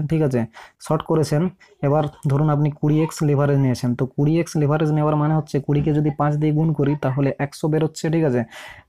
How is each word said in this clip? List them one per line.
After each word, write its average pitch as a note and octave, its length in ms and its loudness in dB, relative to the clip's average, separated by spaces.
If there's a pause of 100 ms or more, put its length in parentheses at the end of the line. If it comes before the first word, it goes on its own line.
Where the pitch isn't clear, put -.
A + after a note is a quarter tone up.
ঠিক D#3 200 0
আছে, B2 140 0 (440)
শর্ট D3+ 240 -2
করেছেন। D#3 320 2 (400)
এবার D3 220 2 (280)
ধরুন D3 180 2
আপনি D3 200 2 (100)
কুড়ি D3+ 240 2
এক্স D#3+ 140 -6 (120)
লিভারেজ C#3+ 360 2
নিয়েছেন। B2 300 0
তো C3 100 -2
কুড়ি D3 360 0
এক্স D#3+ 200 -6
লিভারেজ D3+ 360 0
নেওয়ার D3+ 180 0
মানে D3+ 240 0
হচ্ছে D3+ 160 -8 (100)
কুড়ি D3 200 0
কে D#3 80 0
যদি D3+ 160 2 (100)
পাঁচ D3 220 0
দিয়ে D3+ 120 0
গুণ D#3+ 200 2
করি C#3+ 280 0
তাহলে C3+ 280 0 (100)
একশো - 280 -6
বেরোচ্ছে, D#3 460 -2
ঠিক E3 160 2
আছে। B2 120 0 (480)